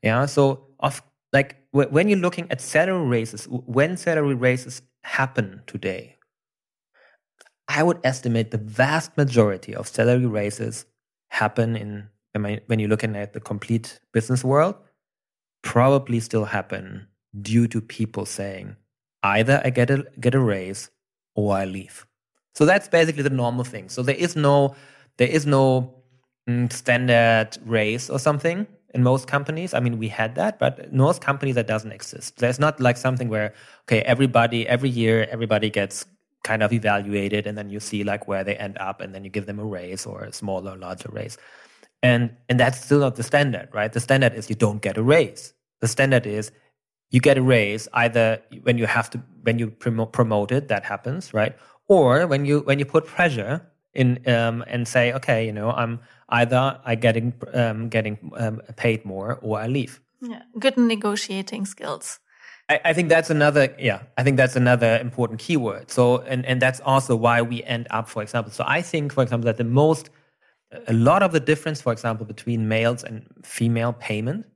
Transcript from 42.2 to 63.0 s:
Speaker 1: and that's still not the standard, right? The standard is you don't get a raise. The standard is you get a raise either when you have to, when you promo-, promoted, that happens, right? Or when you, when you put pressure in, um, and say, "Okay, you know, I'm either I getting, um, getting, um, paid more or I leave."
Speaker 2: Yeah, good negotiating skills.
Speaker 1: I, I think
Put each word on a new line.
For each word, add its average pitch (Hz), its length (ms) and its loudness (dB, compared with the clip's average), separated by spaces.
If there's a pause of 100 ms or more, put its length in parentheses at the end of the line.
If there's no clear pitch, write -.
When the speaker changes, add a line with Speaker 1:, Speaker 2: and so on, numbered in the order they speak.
Speaker 1:
and 123 100 2
that's 123 240 2
still 143 160 4
not 131 160 0
the 120 80 -8
standard, 135 500 0
right? 110 180 -2
The 117 100 -4
standard 131 320 2
is 110 160 -12
you 107 60 -4
don't 104 260 0
get 95 160 -4
a 110 60 0
raise. 139 500 2 (260)
The - 80 -2
standard 135 400 2
is 104 240 -6 (600)
you 127 100 6
get 135 160 6
a 131 40 2
raise 110 520 4
either 113 480 2 (220)
when 123 140 2
you 117 80 0
have 113 260 0
to, 120 120 -8 (200)
when 117 140 2
you 113 140 -2
promo-, 113 400 -4
promoted, 117 560 0
that 101 160 -2
happens, 127 500 -8
right? 110 220 0 (320)
Or 156 400 6
when 143 180 0
you, 147 160 2
when 139 160 0
you 139 80 -2
put 160 200 0
pressure 139 600 -2 (280)
in, 123 340 2
um, 117 400 2
and 120 200 -4
say, 120 260 2
"Okay, 123 320 0
you 110 80 -6
know, 107 180 -2
I'm 117 280 -4 (300)
either 127 540 2
I 117 120 -2
getting, 117 380 0 (200)
um, 113 360 -2
getting, 107 280 -2 (180)
um, 113 260 -4 (140)
paid 110 300 0
more 98 360 -8
or 107 180 -4
I 110 80 -6
leave." - 340 -4 (180)
Speaker 2:
Yeah, 240 220 -12 (180)
good 262 180 2
negotiating 208 880 -2
skills. - 540 -10 (500)
Speaker 1:
I, 151 160 2
I 165 80 2
think 165 160 0